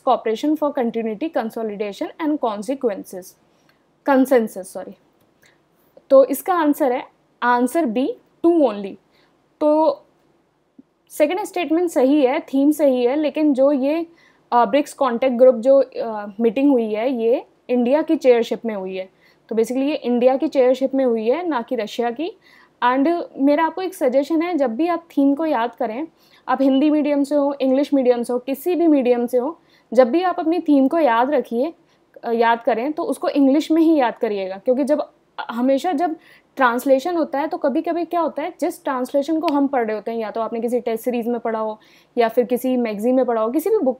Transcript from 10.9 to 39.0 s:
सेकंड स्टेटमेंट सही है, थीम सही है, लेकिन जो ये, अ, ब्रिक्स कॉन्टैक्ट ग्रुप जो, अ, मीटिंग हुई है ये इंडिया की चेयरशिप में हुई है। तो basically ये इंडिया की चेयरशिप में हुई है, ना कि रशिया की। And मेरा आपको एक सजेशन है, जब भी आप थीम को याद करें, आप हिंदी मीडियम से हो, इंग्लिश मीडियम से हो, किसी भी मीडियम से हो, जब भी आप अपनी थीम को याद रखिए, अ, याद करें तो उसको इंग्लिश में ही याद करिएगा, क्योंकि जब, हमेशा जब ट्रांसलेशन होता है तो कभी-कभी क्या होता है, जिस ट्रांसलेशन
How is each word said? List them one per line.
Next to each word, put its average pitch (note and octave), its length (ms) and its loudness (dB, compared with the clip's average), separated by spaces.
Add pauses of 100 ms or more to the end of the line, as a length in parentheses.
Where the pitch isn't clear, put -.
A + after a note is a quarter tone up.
सेकंड F4+ 340 0
स्टेटमेंट E4+ 460 -2
सही C#4+ 360 4
है, C4+ 140 0
थीम C#4 320 2
सही C#4 340 2
है, B3+ 100 0
लेकिन D4+ 380 0
जो C4+ 180 4
ये, D4 360 -2 (440)
अ, A#3+ 140 4
ब्रिक्स C#4 280 -2
कॉन्टैक्ट B3+ 420 -2
ग्रुप B3+ 200 6
जो, C4+ 280 4 (200)
अ, G#3+ 220 -8 (140)
मीटिंग B3+ 320 2
हुई A3+ 220 0
है A3+ 180 -2
ये A#3 340 0 (240)
इंडिया B3 320 2
की D#4 140 -2
चेयरशिप A#3 500 2
में A3 100 -6
हुई F#3+ 200 -8
है। F#3+ 140 -10 (400)
तो A3+ 60 -8
basically A#3+ 280 0
ये D4 120 -2
इंडिया B3 420 2
की D#4 100 -2
चेयरशिप C4 480 2
में C4+ 100 2
हुई A3+ 240 0
है, E4+ 180 -2
ना C4+ 140 -2
कि B3 140 -8
रशिया A#3 360 -4
की। D#4 260 -8 (460)
And C#4 400 2 (140)
मेरा D4 280 2
आपको D#4+ 160 -4
एक F#4 120 -6
सजेशन C#4+ 480 0
है, F4+ 120 -2
जब C4 220 0
भी D#4 120 0
आप E4+ 200 -4 (100)
थीम C#4 180 4
को D#4+ 100 -4
याद B3 300 -2
करें, A#3+ 320 -6 (400)
आप C4 140 0
हिंदी C4+ 280 4
मीडियम D4 340 2
से C#4+ 120 -2
हो, C#4+ 260 0
इंग्लिश C4 320 2
मीडियम B3 300 2
से B3 100 -6
हो, B3 60 -2
किसी E4 360 -4
भी E4+ 120 2
मीडियम B3 380 2
से B3 120 -2
हो, C4+ 220 -4 (340)
जब A#3 180 4
भी E4+ 120 2
आप F4 160 -2
अपनी E4+ 200 -2
थीम C#4+ 280 4
को E4+ 120 0
याद B3+ 320 2
रखिए, C4+ 420 -2 (500)
अ, A#3 80 -6
याद A#3 320 0
करें B3 300 -2
तो E4+ 100 -6
उसको D#4 260 -4
इंग्लिश C#4 420 2
में D#4+ 100 4
ही D#4+ 180 4
याद A3+ 180 0
करिएगा, G3 400 -4
क्योंकि B3+ 260 0
जब, C#4+ 280 -2 (400)
हमेशा C4 400 0
जब D#4+ 240 -2 (400)
ट्रांसलेशन C4+ 640 0
होता C#4+ 220 -4
है C4 80 -4
तो F4 100 -6
कभी-कभी D#4+ 480 -2
क्या E4+ 140 -4
होता D4+ 240 -4
है, F4 160 -8
जिस E4 240 -6
ट्रांसलेशन C#4+ 560 -2